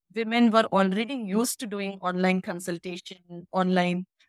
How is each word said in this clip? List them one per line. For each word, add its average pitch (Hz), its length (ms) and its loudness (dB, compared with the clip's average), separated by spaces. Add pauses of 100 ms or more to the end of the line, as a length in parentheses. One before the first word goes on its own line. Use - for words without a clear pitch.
(140)
Women 226 360 4
were 220 140 6
already 196 500 0
used 220 460 -2
to 262 60 -10
doing 196 340 -8
online 185 400 0
consultation, 175 1120 -10
online, 180 540 2 (220)